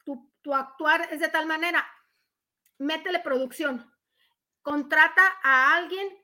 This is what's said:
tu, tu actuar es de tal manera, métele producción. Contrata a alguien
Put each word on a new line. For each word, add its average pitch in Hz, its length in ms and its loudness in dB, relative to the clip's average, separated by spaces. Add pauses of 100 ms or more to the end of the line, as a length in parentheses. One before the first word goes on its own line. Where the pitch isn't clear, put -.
tu, 277 260 -14 (120)
tu 285 120 -6
actuar 311 560 0
es 311 120 -6
de 320 80 0
tal 320 160 -2
manera, 320 420 -2 (920)
métele 320 420 -4
producción. 262 720 -6 (720)
Contrata 311 600 2 (220)
a 269 340 4
alguien 370 320 -6 (140)